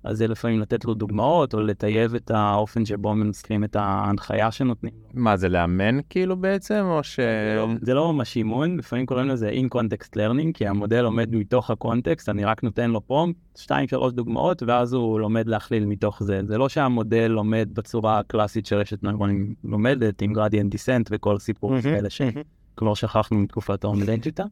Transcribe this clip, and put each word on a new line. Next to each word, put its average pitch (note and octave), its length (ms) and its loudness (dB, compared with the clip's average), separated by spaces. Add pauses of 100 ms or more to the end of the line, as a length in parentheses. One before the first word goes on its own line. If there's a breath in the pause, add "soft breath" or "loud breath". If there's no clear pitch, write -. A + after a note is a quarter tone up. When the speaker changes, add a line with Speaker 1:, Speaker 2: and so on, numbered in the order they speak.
Speaker 1:
אז A2 140 -4
זה A2+ 80 2
לפעמים A2+ 340 0
לתת G#2+ 240 -2
לו A#2 100 0
דוגמאות, A2+ 600 0
או G#2+ 60 0
לטייב G#2+ 540 0
את A#2 160 -6
האופן G#2+ 540 2
שבו G#2 300 -2
מנסחים G#2+ 500 0
את G#2 120 -4
ההנחיה G2+ 720 0
שנותנים B2 420 -2 (100)
לו. B2+ 200 -6
Speaker 2:
מה, G#2+ 140 4
זה F#2 120 2
לאמן F2+ 500 2 (100)
כאילו F#3 280 0
בעצם, G3 520 0
או D#3 160 0
ש- - 160 -6
Speaker 1:
זה A2 360 2
לא, A2 120 0 (140)
זה B2 120 2
לא D#3+ 180 4
ממש C3 240 -2
אימון, B2+ 400 0
לפעמים B2 300 -4
קוראים C3 220 0
לזה A2+ 220 0
in-context A#2 680 -2
learning, B2 380 0
כי G#2+ 120 -2
המודל G#2 340 2
לומד A#2 340 0
מתוך A2+ 360 0
הקונטקסט, A#2+ 580 -2
אני G2+ 160 -2
רק A2 180 0
נותן A#2+ 280 0
לו G#2+ 160 -2
פרומפט, E3+ 320 0 (180)
שתיים, C#3 320 -2
שלוש B2+ 240 0
דוגמאות, B2 500 -2
ואז A#2+ 300 2
הוא A2+ 280 0
לומד A2 280 0
להכליל A2 360 0
מתוך G#2 380 -2
זה. G2 220 0
זה G#2+ 140 -2
לא C3+ 100 2
שהמודל A#2 580 2
לומד A2 460 2
בצורה G#2+ 460 0
הקלאסית G#2+ 480 0
שרשת G2+ 360 -2
נוירונים G2+ 520 -2 (100)
לומדת, A2 580 0
עם G2+ 100 0
gradient G#2 420 0
descent B2 360 0
וכל G#2 260 0
הסיפור A2+ 340 -4
Speaker 3:
מהמם, C3 160 0
Speaker 1:
האלה C#3 240 0
ש- - 100 -12
Speaker 3:
מהמם. C3+ 220 -2 (340)
Speaker 1:
כבר G#2+ 180 2
שכחנו A2 440 0
מתקופת G2+ 460 -2
האומדנטה. A2 680 0